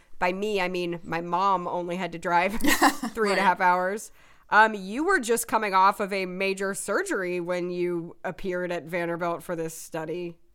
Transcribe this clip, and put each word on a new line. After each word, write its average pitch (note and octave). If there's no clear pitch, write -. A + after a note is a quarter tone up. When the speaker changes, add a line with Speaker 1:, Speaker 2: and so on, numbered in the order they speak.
Speaker 1:
by F#3
me, G3+
I F3+
mean F3
my E3
mom F3
only F3
had F3
to E3+
drive F3
<laughs> -
three G#3+
and F#3+
a F#3+
Speaker 2:
Right. G3+
Speaker 1:
half G3
hours. F#3
Um, A3
you G#3
were F#4+
just A3+
coming G#3+
off F#3+
of G3+
a F#3+
major F#3+
surgery G3+
when F3+
you F3
appeared F3+
at E3+
Vanderbilt E3+
for F3
this D#3+
study. E3